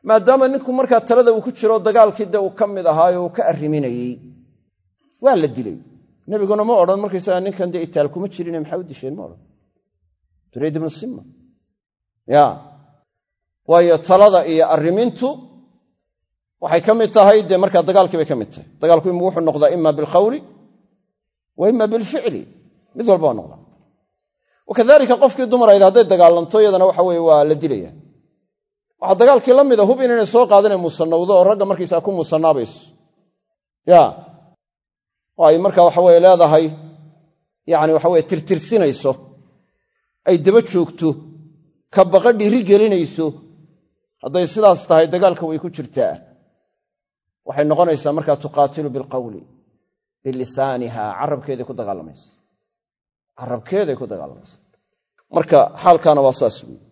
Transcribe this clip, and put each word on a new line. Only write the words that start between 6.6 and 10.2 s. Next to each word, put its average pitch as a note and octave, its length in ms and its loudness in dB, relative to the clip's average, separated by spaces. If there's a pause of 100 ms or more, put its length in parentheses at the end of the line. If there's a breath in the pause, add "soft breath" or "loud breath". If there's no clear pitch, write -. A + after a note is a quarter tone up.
ma A#3 100 -2
odhan F#3+ 260 0
markaysaga, F#3 400 -6
"Ninkan F#3+ 300 -8
dee F3 120 -10
itaal D#3+ 280 -4
kuma F3+ 180 -12
jirine E3+ 320 -12
maxaa E3 180 -12
u F3+ 60 -12
disheen?" C#3 300 -16
ma G3 100 -18
odhan. E2+ 160 -20 (1120)